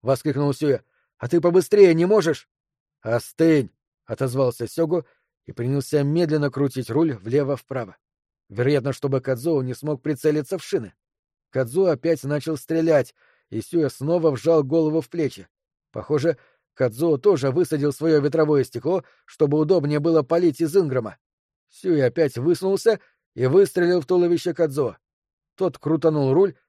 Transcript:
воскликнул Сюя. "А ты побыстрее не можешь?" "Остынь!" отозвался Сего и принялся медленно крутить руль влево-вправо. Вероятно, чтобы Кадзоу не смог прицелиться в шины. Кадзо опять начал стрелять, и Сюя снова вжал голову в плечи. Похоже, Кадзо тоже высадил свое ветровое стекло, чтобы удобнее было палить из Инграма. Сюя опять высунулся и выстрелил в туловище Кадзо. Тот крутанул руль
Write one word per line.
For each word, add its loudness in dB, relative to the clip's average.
воскликнул 0
Сюя. -2
"А -8
ты 2
побыстрее 6
не 2
можешь?" 0
"Остынь!" 0
отозвался -4
Сего -2
и -18
принялся -2
медленно 0
крутить -4
руль 0
влево-вправо. -4
Вероятно, -2
чтобы -4
Кадзоу -2
не -6
смог -8
прицелиться -2
в -16
шины. -6
Кадзо 0
опять -2
начал -4
стрелять, 0
и -8
Сюя -2
снова 0
вжал 2
голову 0
в -20
плечи. -6
Похоже, -2
Кадзо 0
тоже 2
высадил -2
свое 0
ветровое 2
стекло, -4
чтобы 0
удобнее 0
было 2
палить 0
из -2
Инграма. 0
Сюя 0
опять -2
высунулся 0
и -2
выстрелил 2
в -16
туловище 0
Кадзо. -2
Тот -4
крутанул 0
руль 2